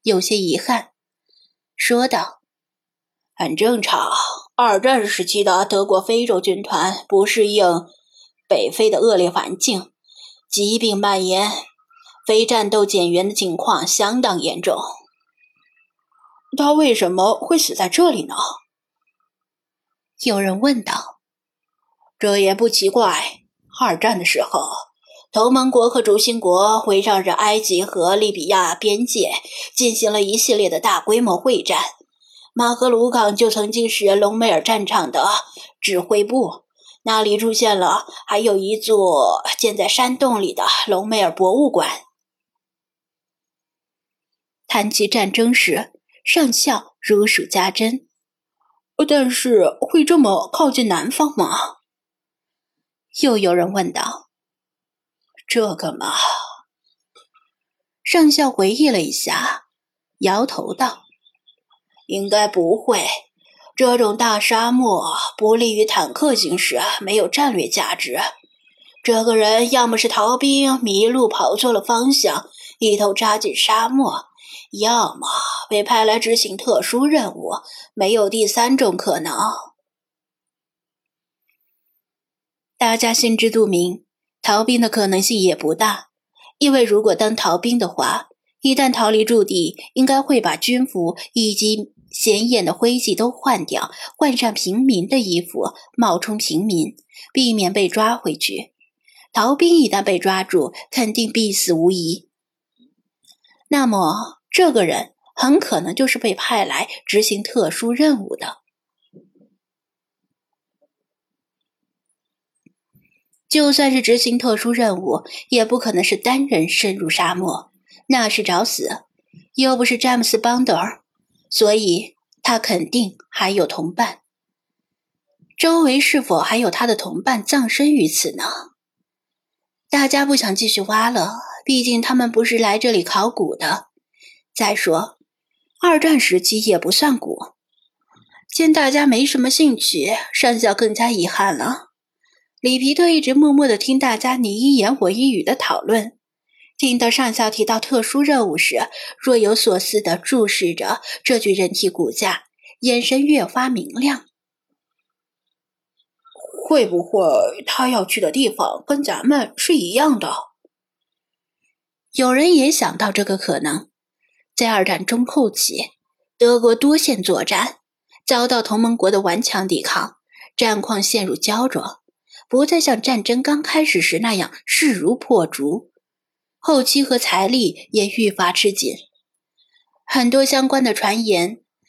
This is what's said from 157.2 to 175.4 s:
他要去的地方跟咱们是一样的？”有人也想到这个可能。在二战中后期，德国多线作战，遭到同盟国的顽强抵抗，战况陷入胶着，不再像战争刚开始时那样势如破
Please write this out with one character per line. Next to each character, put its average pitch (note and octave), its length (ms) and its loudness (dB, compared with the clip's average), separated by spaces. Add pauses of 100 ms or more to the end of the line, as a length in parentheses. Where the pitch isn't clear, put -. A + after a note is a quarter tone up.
他 B3+ 240 -2
要 B3 140 0
去 - 160 -4
的 F3+ 120 0
地 B3+ 180 0
方 - 360 -4
跟 C#4+ 160 -2
咱 - 220 -6
们 C4 320 0
是 E4+ 220 2
一 F3 140 -2
样 C4 280 2
的？” - 140 -6 (1800)
有 B3+ 200 2
人 D#4 200 4
也 C#4+ 180 4
想 F3 260 -2
到 G#3 140 -2
这 G3+ 120 -2
个 F#3+ 140 -2
可 E3 220 -4
能。 D3+ 300 -6 (640)
在 A3+ 180 0
二 G3 100 2
战 F#3 220 -4
中 A#3 180 -2
后 B3 280 0
期， - 400 -6 (460)
德 A#3+ 220 4
国 A3+ 160 4
多 C#4+ 220 4
线 B3+ 240 -2
作 F3+ 220 -2
战， G3+ 340 -4 (480)
遭 B3 220 0
到 A#3+ 160 0
同 A3 160 -2
盟 A#3 180 2
国 F#3+ 140 0
的 G3+ 100 2
顽 F#3 180 -2
强 F#3+ 280 -4
抵 E3 160 -2
抗， - 340 -6 (400)
战 G#3+ 240 0
况 G#3 200 -4
陷 G3+ 240 -2
入 C#3+ 100 -4
胶 A3 340 -2
着， - 320 -8 (480)
不 C4 160 2
再 E4 160 2
像 A#3+ 200 0
战 A#3 220 -2
争 A#3+ 180 -2
刚 D4 200 0
开 D#4 240 0
始 F#3 160 0
时 E3 180 0
那 A3+ 160 -2
样 F#3 160 -4 (140)
势 - 260 2
如 G3 240 0
破 G3 320 0